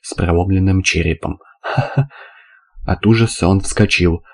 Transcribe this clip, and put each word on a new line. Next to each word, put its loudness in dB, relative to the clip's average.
с -16
проломленным 2
черепом. -2
Ха-ха! -2
От -4
ужаса 2
он 2
вскочил. 0